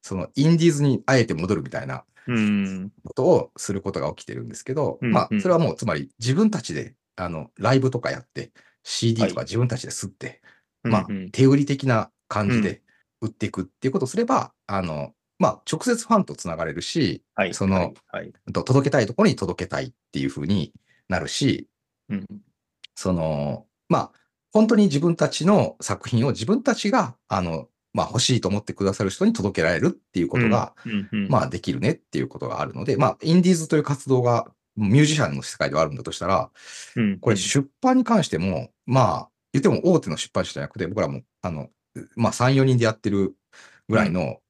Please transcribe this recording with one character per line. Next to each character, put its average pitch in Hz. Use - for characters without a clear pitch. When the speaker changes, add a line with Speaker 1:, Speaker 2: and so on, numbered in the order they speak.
Speaker 1:
そ 95
の、 90
イ 139
ン 170
デ 160
ィ 170
ー 160
ズ 143
に 135
あ 135
え 117
て 90
戻 92
る 78
み 67
た -
い -
な -
Speaker 2:
う 120
ん。 98
Speaker 1:
こ -
と 131
を 151
す -
る 98
こ 98
と -
が 71
起 -
き -
て -
る 60
ん 58
で 107
す -
け 135
ど、 143
Speaker 2:
う 127
ん、 113
Speaker 1:
ま 117
あ、 -
Speaker 2:
う 107
ん。 101
Speaker 1:
そ 135
れ 175
は 165
も 110
う、 -
つ -
ま 85
り 71
自 120
分 214
た 175
ち -
で、 65
あ 90
の、 78
ラ 120
イ 135
ブ 131
と 127
か -
や 64
っ -
て、 -
シ -
ー 113
デ 113
ィ 98
ー -
と 90
か -
自 107
分 123
た 127
ち -
で -
吸 -
っ -
て、 -
Speaker 2:
は 120
い。 -
Speaker 1:
ま 107
あ、 87
Speaker 2:
う 104
ん、 101
う 95
ん。 98
Speaker 1:
手 127
売 139
り 143
的 139
な 113
感 104
じ 113
で 90
売 110
っ -
て -
い -
く 92
っ -
て -
い 127
う -
こ 202
と 131
を 123
す -
れ 233
ば、 254
Speaker 2:
う 104
ん。 -
Speaker 1:
あ 95
の、 76
ま -
あ、 -
直 156
接 240
フ 226
ァ 214
ン 180
と 147
つ -
な -
が -
れ 80
る 87
し、 95
Speaker 2:
は 98
い、 90
Speaker 1:
そ 98
の、 95
Speaker 2:
は 90
い、 -
は 87
い。 87
Speaker 1:
う -
ん -
と、 90
届 135
け 147
た 139
い 104
と 117
こ 208
ろ 202
に 139
届 -
け -
た 71
い 131
っ 123
て 71
い 67
う 67
風 73
に 92
な 90
る 80
し、 -
Speaker 2:
う -
ん。 -
Speaker 1:
そ 92
の、 76
ま 156
あ、 -
本 220
当 233
に 208
自 143
分 170
た 175
ち -
の 180
作 -
品 120
を 131
自 98
分 220
た 262
ち -
が、 185
あ 98
の、 82
ま 85
あ、 -
欲 117
し 127
い 101
と 92
思 101
っ -
て -
く -
だ 98
さ 107
る 95
人 -
に 233
届 101
け -
ら 82
れ 82
る 147
っ -
て -
い 82
う -
こ 123
と 120
が、 -
Speaker 2:
う -
ん、 110
う -
ん、 101
う -
ん。 -
Speaker 1:
ま 135
あ、 -
で -
き -
る -
ね 117
っ -
て -
い -
う -
こ -
と -
が -
あ 147
る -
の 95
で、 127
ま -
あ、 -
イ 165
ン 180
デ 180
ィ -
ー 170
ズ 156
と 165
い 151
う -
活 143
動 127
が、 120
ミ 107
ュ -
ー -
ジ 151
シ 151
ャ 85
ン 71
の 67
世 -
界 76
で 69
は 80
あ -
る 73
ん 67
だ 62
と -
し -
た 85
ら、 -
Speaker 2:
う 120
ん、 -
う 107
ん。 90
Speaker 1:
こ -
れ 104
出 135
版 254
に 247
関 214
し -
て -
も、 95
ま 113
あ、 -
言 139
っ -
て 196
も 123
大 156
手 -
の 78
出 -
版 92
社 -
じ 76
ゃ -
な 69
く -
て、 85
僕 104
ら 80
も、 67
あ 92
の、 73
ま 113
あ、 -
三、 131
四 135
人 127
で 117
や 110
っ -
て 104
る 98
ぐ 110
ら 107
い 85
の、 90
Speaker 2:
う -
ん。 60